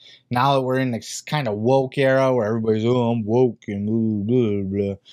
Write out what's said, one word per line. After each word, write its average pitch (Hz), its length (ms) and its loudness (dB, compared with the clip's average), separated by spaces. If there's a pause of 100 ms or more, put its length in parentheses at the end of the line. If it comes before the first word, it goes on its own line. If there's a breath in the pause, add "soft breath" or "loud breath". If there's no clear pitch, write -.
(320 loud breath)
Now 131 240 2
that 135 60 2
we're 131 180 0
in 131 120 0
this - 300 -8
kinda 135 320 -4
woke 127 440 0
era 131 360 4
where 117 140 0
everybody's, 110 380 0
"Oh, 120 260 2
I'm 117 120 -2
woke," 117 440 0
and 107 580 -2
blah, 110 380 0
blah, - 0 -
blah, 98 320 -4 (180 loud breath)